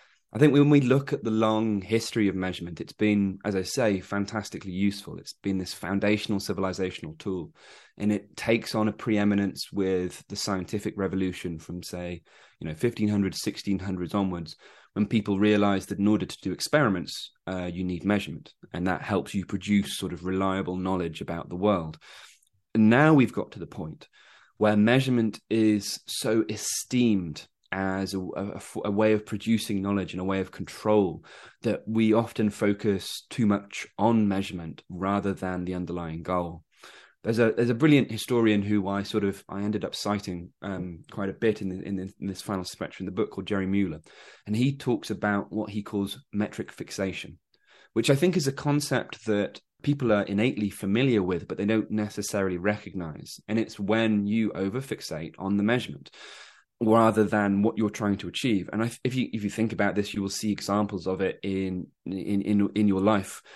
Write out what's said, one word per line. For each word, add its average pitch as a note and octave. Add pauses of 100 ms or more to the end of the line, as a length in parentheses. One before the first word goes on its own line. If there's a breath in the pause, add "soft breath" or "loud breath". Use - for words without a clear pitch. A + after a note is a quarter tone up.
(340 soft breath)
I A2+
think C#3+
when C#3+
we D3
look C3+
at -
the A#2
long A2
history G#2+
of F#2
measurement, F#2
it's -
been, G2+
as G2+
I F#2
say, G#2
fantastically G2+
useful. F#2+
It's -
been F#2+
this -
foundational G2+
civilizational F#2
tool, F2+ (460 soft breath)
and G#2
it -
takes -
on G#2+
a G#2+
preeminence G2+
with F#2
the G#2
scientific G2+
revolution F#2
from, F2
say, F2 (360 soft breath)
you D#2+
know, D#2
fifteen G#2+
hundred, G2+
sixteen -
hundreds F2+
onwards, F2+ (380 soft breath)
when G#2+
people G#2
realized G2+
that F2+
in G2+
order G#2
to -
do F#2+
experiments, G2 (160)
uh, F2+
you F2+
need F2+
measurement, - (220)
and F2
that F2+
helps G2+
you F#2+
produce G2+
sort F2+
of E2+
reliable F#2+
knowledge F#2
about E2+
the F2
world. F2+ (760 loud breath)
And A2
now D3+
we've B2+
got -
to G#2
the E2
point D#2+ (500 soft breath)
where G#2
measurement A#2+ (100)
is G#2+
so A2
esteemed G#2+ (260)
as F#2+
a, F#2+
a, F#2
a -
f-, -
a G#2
way G#2+
of G#2
producing G#2+
knowledge G2
and F#2
a -
way F#2+
of F#2
control F#2+ (400 loud breath)
that A2
we A2
often A2+
focus G2+
too A#2
much G2+ (100)
on G#2+
measurement F#2
rather F#2+
than F2+
the F2+
underlying E2+
goal. F2 (600 loud breath)
There's A2+
a, A2+
there's A#2+
a A#2
brilliant C#3
historian A2
who G2+
I G2
sort G2+
of, G2
I G2
ended G#2
up -
citing, F#2+ (120)
um, F2+
quite G2
a F#2
bit G#2+
in F#2+
the, F#2
in G2+
the, F#2+
in G2+
this F#2+
final F#2+
spectrum, -
the F#2
book, G2+
called F#2
Jerry F#2+
Mueller. F#2+ (440 loud breath)
And G#2
he C3+
talks -
about G#2
what G2+
he G#2
calls G2+ (120)
metric G#2
fixation, - (540 soft breath)
which A#2
I C#3
think F3
is C#3
a C3+
concept D3
that G#2 (220)
people C#3
are G2+
innately G#2
familiar A2
with, F2
but -
they G#2
don't A2
necessarily G#2
recognize. F2
And A2
it's -
when G#2+
you G#2+
overfixate G2
on G2
the G2+
measurement G#2 (720 loud breath)
rather A2
than G2+
what G#2+
you're G#2+
trying G2+
to G2
achieve. G2+
And A2
I, A#2 (120)
if B2+
you, B2+
if G#2+
you G2+
think A2
about F#2+
this, G2+
you G2+
will G2
see G#2+
examples G2+
of F#2
it F#2+
in, F#2+ (180)
in, G2
in, G2+
in G#2+
your F#2+
life, G2+ (140 loud breath)